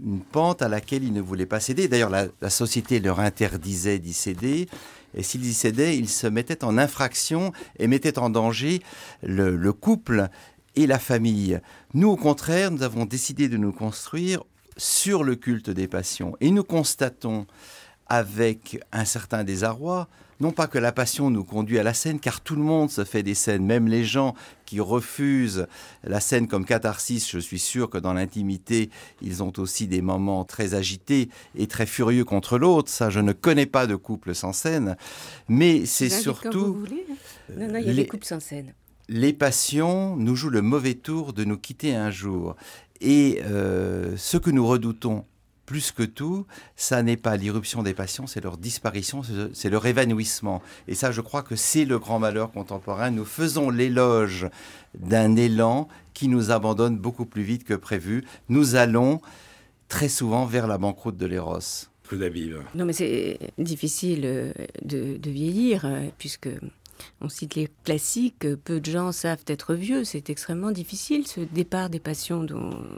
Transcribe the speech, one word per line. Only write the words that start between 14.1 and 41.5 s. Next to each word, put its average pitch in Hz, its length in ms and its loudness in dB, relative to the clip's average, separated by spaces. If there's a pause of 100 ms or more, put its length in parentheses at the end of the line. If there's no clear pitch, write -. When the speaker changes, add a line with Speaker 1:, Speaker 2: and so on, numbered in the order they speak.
Speaker 1:
sur 190 480 2
le 127 100 2
culte 120 340 -2
des 92 200 -2
passions. 92 500 -6
Et 151 120 4
nous 202 120 6
constatons 127 840 -2 (640)
avec 110 680 0 (140)
un 110 100 0
certain 107 400 -2
désarroi, 113 640 -2 (320)
non 156 120 2
pas 160 160 0
que 143 100 -2
la 120 140 2
passion 131 400 0
nous 104 120 2
conduit 107 360 0
à 104 40 4
la 117 120 2
scène, 156 240 -2
car - 220 -4
tout 160 140 -6
le 147 60 0
monde 156 300 4
se 104 120 -2
fait 104 200 -2
des 101 100 0
scènes, 101 320 0
même 113 220 4
les 113 180 4
gens 127 300 0 (300)
qui 101 140 -6
refusent 117 880 0 (380)
la 104 160 0
scène 117 280 2
comme 98 160 0
catharsis. 113 640 -2
Je 87 100 -6
suis 90 200 -6
sûr 123 300 -2
que 98 80 -6
dans 90 160 -2
l'intimité, 98 800 -2 (300)
ils 92 200 -6
ont 92 160 -4
aussi 95 300 -4
des 90 140 0
moments 95 440 0
très 98 300 -4
agités 98 540 0 (280)
et 107 80 0
très 107 220 -2
furieux 123 360 2
contre 104 360 0
l'autre. 165 300 6
Ça, 113 200 0
je 101 100 2
ne 104 140 4
connais 143 320 4
pas 127 220 2
de 104 80 0
couple 92 400 -6
sans 92 180 -4
scène, 135 420 0 (540)
mais 139 380 6
c'est - 200 2
Speaker 2:
Vous 151 60 0
invite 208 120 0
quand 139 160 -2 (100)
Speaker 1:
surtout, 202 140 0
Speaker 2:
vous 202 160 -2
voulez, 277 280 -8
hein. 277 60 -10 (420)
Non, 214 100 -6
non, 220 120 -4
il 226 80 -4
y - 20 2
a - 40 2
Speaker 1:
les - 100 4
Speaker 2:
des - 40 -4
couples - 200 -10
sans 165 120 -6
scène. 143 340 -12 (360)
Speaker 1:
les 120 240 2
passions 165 840 2
nous 123 200 2
jouent 143 140 -2
le 113 120 4
mauvais 127 320 2
tour 151 400 -6
de 107 100 -2
nous 104 140 0